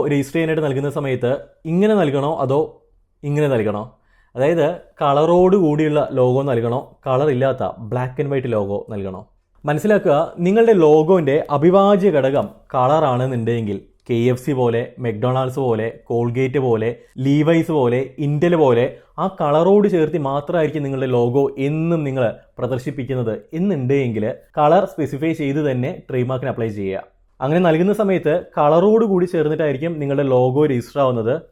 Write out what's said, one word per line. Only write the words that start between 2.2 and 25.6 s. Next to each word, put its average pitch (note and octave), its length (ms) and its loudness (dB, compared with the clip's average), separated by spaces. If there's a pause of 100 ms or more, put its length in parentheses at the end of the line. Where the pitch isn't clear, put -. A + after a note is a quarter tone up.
അതോ C3+ 160 0 (640)
ഇങ്ങനെ D3 240 0
നൽകണോ? G#2+ 360 -2 (520)
അതായത് D3 320 2 (300)
കളറോട് E3 600 4
കൂടിയുള്ള D3+ 440 2 (100)
ലോഗോ B2+ 320 2
നൽകണോ, A#2+ 360 -2 (220)
കളർ C3+ 280 0
ഇല്ലാത്ത B2+ 340 0 (260)
black B2+ 300 -4
and C#3+ 120 -4
white C3 160 -2
ലോഗോ G2+ 320 -2 (100)
നൽകണോ? F#2+ 320 -10 (420)
മനസ്സിലാക്കുക, D#3 520 2 (240)
നിങ്ങളുടെ A3 340 4
ലോഗോന്റെ D#3 600 4 (140)
അവിഭാജ്യ F#3+ 600 4
ഘടകം C3+ 360 2 (240)
കളറാണെന്നുണ്ടെങ്കിൽ B2 1040 0 (280)
കെ A#2+ 120 0 (120)
എഫ് B2 160 -2
സി D3 80 -2
പോലെ, A#2+ 280 0 (180)
McDonald's B2+ 560 -2
പോലെ, A#2 320 -2 (180)
Colgate B2+ 540 -2
പോലെ, A#2 300 0 (280)
Levi's D3+ 540 2
പോലെ, B2+ 300 0 (180)
Intel D3+ 380 0
പോലെ B2+ 280 4 (320)
ആ D#3+ 80 -2 (140)
കളറോട് F3 500 2
ചേർത്ത് D#3+ 300 0
മാത്രമായിരിക്കും D3 680 -4
നിങ്ങളുടെ C3+ 320 -4
ലോഗോ A#2+ 260 2 (160)
എന്നും D#3+ 440 -2
നിങ്ങൾ C3 200 -2 (340)
പ്രദർശിപ്പിക്കുന്നത് B2 800 -4 (180)
എന്നുണ്ടെങ്കിൽ C3+ 720 -2 (320)
കളർ D#3+ 280 4
സ്പെസിഫൈ D3+ 480 -4
ചെയ്ത് D3 300 -4